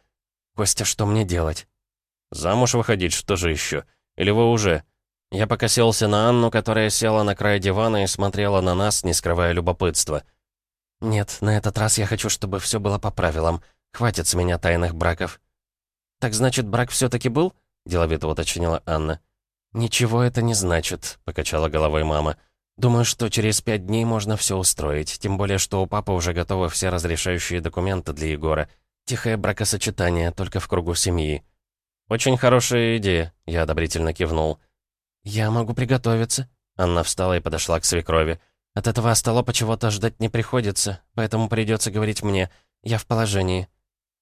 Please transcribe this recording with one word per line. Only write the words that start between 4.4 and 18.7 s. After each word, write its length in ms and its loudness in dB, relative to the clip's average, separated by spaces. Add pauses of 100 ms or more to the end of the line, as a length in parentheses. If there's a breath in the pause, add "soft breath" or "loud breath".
уже?» 340 2 (480)
Я 160 0
покосился 600 2
на 220 4
Анну, 220 4
которая 380 0
села 340 2
на 120 2
край 240 2
дивана 440 2
и 40 0
смотрела 540 0
на 140 2
нас, 280 0
не 100 0
скрывая 400 0
любопытства. 680 0 (760)
«Нет, 420 -2
на 160 4
этот 200 -2
раз 200 2
я 80 0
хочу, 240 -2
чтобы 300 -4
все 200 -2
было 200 0
по 120 -2
правилам. 500 0 (320 soft breath)
Хватит 340 -2
с 60 0
меня 240 2
тайных 360 0
браков». 460 -2 (800)
«Так 140 -2
значит, 340 0
брак 220 0
все-таки 400 0
был?» 240 0 (320)
деловито 420 0
уточнила 580 -2